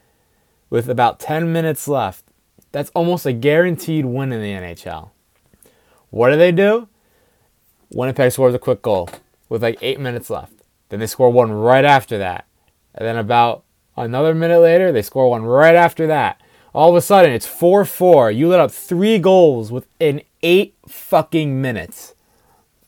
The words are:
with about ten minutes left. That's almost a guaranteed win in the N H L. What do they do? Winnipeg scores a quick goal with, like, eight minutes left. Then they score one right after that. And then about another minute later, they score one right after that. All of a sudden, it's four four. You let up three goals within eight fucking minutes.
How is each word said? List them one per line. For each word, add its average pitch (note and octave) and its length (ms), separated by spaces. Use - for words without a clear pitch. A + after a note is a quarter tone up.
with A#2+ 220
about A#2+ 300
ten E3 320
minutes D#3+ 340
left. B2 380
That's D3 180
almost F3 340
a C3+ 80
guaranteed D#3 720
win C3 280
in A2 100
the G#2 100
N F#2+ 120
H F2 220
L. E2 260
What A#2 200
do D3+ 60
they F3 160
do? G#3 360
Winnipeg B2+ 420
scores B2+ 220
a B2 40
quick - 240
goal F#2 260
with, A2+ 140
like, A#2 180
eight C3 200
minutes A#2+ 280
left. - 240
Then G#2 120
they A2 60
score B2+ 240
one A#2+ 220
right A#2+ 320
after C3+ 340
that. F2+ 260
And A2 120
then A2+ 100
about A#2 460
another B2+ 380
minute E3+ 260
later, E3+ 300
they A#2 120
score B2+ 280
one A2+ 140
right D3 320
after E3 320
that. B2+ 320
All D#3 160
of F3 60
a E3+ 40
sudden, F3+ 320
it's - 140
four F3+ 400
four. D#3 440
You C3 180
let F3+ 120
up C#3 120
three G3+ 460
goals D#3 540
within C#3+ 480
eight F3+ 320
fucking D3+ 760
minutes. A2 520